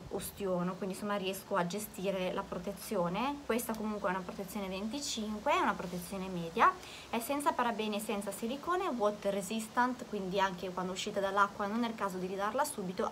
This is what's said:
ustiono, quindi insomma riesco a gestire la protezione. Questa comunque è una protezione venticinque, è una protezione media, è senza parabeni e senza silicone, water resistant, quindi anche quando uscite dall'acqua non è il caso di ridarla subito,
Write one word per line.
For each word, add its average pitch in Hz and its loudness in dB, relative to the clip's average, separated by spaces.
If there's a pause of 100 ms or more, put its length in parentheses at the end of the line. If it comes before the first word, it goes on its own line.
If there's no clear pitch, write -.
ustiono, 185 0
quindi 185 -4
insomma 208 -2
riesco 190 -2
a 175 4
gestire 190 -2
la - 0
protezione. 196 -2
Questa 226 0
comunque 208 -2
è - 4
una 185 -2
protezione 196 -6
venticinque, 214 -2
è 359 6
una 247 4
protezione 185 -4
media, 190 4 (380)
è 233 0
senza 285 2
parabeni 220 0
e - -2
senza 202 -2
silicone, 285 0
water 208 2
resistant, 226 0
quindi 190 0
anche 190 2
quando 185 -2
uscite 202 -2
dall'acqua 196 4
non 226 2
è 233 2
il 220 -4
caso 196 0
di 180 -2
ridarla 202 0
subito, - -2